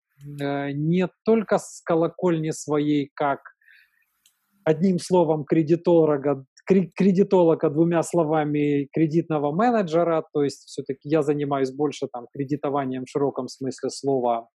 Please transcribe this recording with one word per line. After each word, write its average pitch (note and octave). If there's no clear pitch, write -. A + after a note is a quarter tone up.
э, C#3
не E3+
только A3+
с -
колокольни E3
своей, D3
как C#3+
одним E3
словом D#3+
кредиторога, D#3
кре-, F#3
кредитолога, F3+
двумя E3
словами D3
кредитного D3+
менеджера, E3+
то D3+
есть C#3
всё-таки C#3
я D#3
занимаюсь C#3+
больше C#3
там A#2+
кредитованием C3+
в -
широком C3+
смысле B2+
слова, A#2+